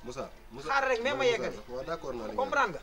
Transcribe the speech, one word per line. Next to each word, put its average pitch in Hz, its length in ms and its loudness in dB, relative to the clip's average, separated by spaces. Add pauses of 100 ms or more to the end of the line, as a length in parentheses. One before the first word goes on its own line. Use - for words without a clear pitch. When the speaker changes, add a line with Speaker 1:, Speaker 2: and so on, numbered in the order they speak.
Speaker 1:
Moussa, 123 260 -8 (220)
Moussa, 139 160 -10
Speaker 2:
Xaar 269 200 4
rek, 233 140 4
mais 262 80 2
ma 277 140 0
Speaker 1:
Moussa, 247 60 8
Speaker 2:
yeggali. 175 260 0 (120)
Speaker 1:
waaw, 127 160 -6
d'accord 147 300 -4
naa 113 140 -4
li - 40 -6
nga 240 100 2
Speaker 2:
Comprendre 269 300 2
nga? - 100 -8